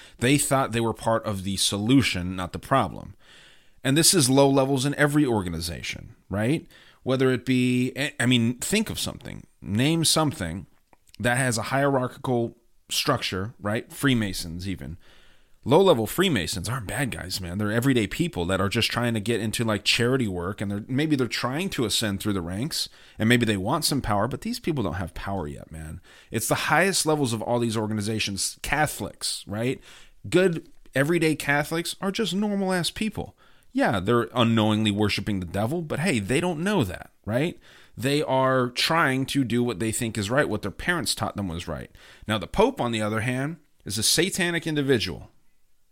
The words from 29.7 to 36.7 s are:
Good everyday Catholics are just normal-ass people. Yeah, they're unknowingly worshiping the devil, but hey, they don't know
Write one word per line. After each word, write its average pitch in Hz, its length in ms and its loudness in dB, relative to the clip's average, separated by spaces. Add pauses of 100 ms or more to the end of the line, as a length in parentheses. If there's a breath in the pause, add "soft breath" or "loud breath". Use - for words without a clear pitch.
Good 170 400 2 (280)
everyday 156 400 2
Catholics 151 640 -2
are 196 100 -2
just 185 220 -2
normal-ass 196 560 0
people. - 480 -6 (340 soft breath)
Yeah, 190 280 2
they're 117 340 2
unknowingly 110 580 4
worshiping 101 500 0
the 90 40 -6
devil, 110 360 -2
but 143 180 -4
hey, 151 200 0
they 113 200 0
don't 170 240 -2
know 190 220 2